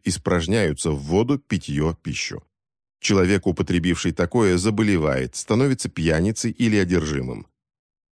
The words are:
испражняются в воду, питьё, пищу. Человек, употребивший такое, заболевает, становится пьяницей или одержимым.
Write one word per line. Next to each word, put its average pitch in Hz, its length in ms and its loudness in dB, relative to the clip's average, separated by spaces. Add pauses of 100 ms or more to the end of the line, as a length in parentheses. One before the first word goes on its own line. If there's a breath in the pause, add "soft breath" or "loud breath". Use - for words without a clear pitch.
испражняются 87 840 -2
в 73 100 -2
воду, 104 380 0
питьё, 78 640 -4
пищу. - 420 -8 (560)
Человек, 95 460 2
употребивший 87 640 0
такое, 92 460 2
заболевает, 87 800 0
становится 131 520 0
пьяницей 85 600 0
или 110 260 2
одержимым. 76 720 0 (720)